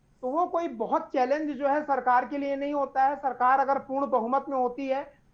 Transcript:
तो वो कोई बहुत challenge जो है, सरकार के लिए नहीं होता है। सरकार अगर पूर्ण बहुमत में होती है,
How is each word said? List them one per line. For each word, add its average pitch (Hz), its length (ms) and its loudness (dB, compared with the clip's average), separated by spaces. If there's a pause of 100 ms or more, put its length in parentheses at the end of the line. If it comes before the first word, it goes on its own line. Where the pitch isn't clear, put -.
(220)
तो 254 80 -4
वो 320 160 2
कोई 339 220 0
बहुत 233 340 -2
challenge 294 500 0
जो 277 160 -2
है, 294 160 2
सरकार 254 420 2
के 285 120 -6
लिए 277 180 -2
नहीं 285 180 -2
होता 277 300 0
है। 285 120 2
सरकार 262 440 2
अगर 269 200 2
पूर्ण 269 280 -2
बहुमत 247 420 0
में 277 80 -2
होती 254 300 -2
है, 269 260 -4 (200)